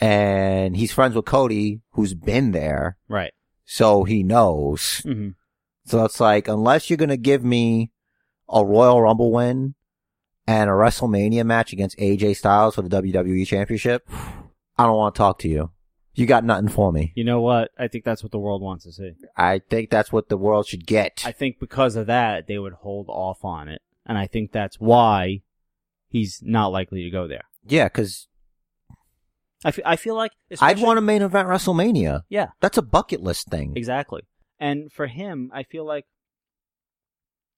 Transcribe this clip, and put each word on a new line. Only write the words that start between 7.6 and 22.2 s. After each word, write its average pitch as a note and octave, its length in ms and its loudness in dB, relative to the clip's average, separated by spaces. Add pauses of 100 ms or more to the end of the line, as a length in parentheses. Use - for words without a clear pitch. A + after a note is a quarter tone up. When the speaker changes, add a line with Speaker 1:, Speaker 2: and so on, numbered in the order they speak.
Speaker 1:
a G#2+ 140 4
Royal A#2 360 6
Rumble A2+ 320 4
win B2+ 420 0 (720)
and A2 220 2
a G2 60 2
WrestleMania A2 720 2
match A2+ 260 0
against G2 280 -6
A G2+ 180 2
J G#2 160 0
Styles G#2 400 4
for G#2 80 -4
the F2+ 80 -8
W F#2+ 240 -2
W F#2 200 0
E F#2 120 0
Championship, A2 600 -2 (720)
I A#2+ 60 4
don't A2 120 4
wanna G#2 160 0
talk G2 280 2
to G2 80 -4
you. D#2 220 -2 (420)
You B2 140 -2
got A#2 180 6
nothing G#2 240 0
for G2+ 240 2
me. E2 220 -2
Speaker 2:
You A#2+ 80 -4
know A#2+ 180 0
what? A#2 380 0
I B2 80 -4
think A2+ 180 -10
that's A2+ 200 -4
what G#2+ 80 -14
the G#2+ 60 -6
world G2+ 240 -4
wants F#2+ 220 -10
to E2+ 80 -20
see. F2+ 200 -14 (240)
Speaker 1:
I F#2 240 2
think A2+ 300 -4
that's G#2+ 220 0
what A2 160 0
the G#2 80 0
world G#2 300 2
should E2+ 180 -12
get. G#2+ 400 0
Speaker 2:
I A#2+ 60 -6
think C3+ 300 -6
because B2+ 340 0
of A2 140 -4
that, A2+ 400 -2